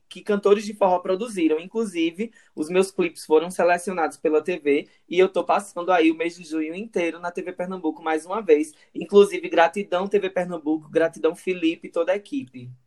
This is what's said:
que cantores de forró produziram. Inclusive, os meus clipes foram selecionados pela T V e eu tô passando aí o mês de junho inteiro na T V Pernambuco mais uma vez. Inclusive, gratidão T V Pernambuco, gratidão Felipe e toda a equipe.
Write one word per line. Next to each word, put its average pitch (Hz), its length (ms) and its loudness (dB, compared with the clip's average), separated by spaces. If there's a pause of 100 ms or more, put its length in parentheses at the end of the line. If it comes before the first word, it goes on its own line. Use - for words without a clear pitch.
que - 140 -20
cantores 208 440 2
de 214 80 -8
forró 180 260 2
produziram. 185 600 -2
Inclusive, 180 720 -4 (240)
os 151 140 -6
meus 185 220 2
clipes - 340 -4
foram 160 260 2
selecionados 175 680 0
pela 151 240 0
T 180 160 -4
V 147 300 0 (220)
e 175 100 0
eu 185 80 6
tô 175 160 -2
passando 175 480 -2
aí 165 200 4
o 160 40 0
mês 170 200 -6
de 180 80 -20
junho 156 320 -6
inteiro 175 440 -6
na 175 120 -8
T 180 100 -10
V 170 120 -10
Pernambuco 180 480 -6
mais 160 240 -2
uma 180 160 -6
vez. 156 320 4 (220)
Inclusive, 180 540 4
gratidão 180 580 2
T 202 120 0
V 190 100 -4
Pernambuco, 160 600 -4
gratidão 160 460 0
Felipe 170 520 -4
e - 40 -18
toda 170 220 0
a - 20 -2
equipe. 127 540 -10 (180)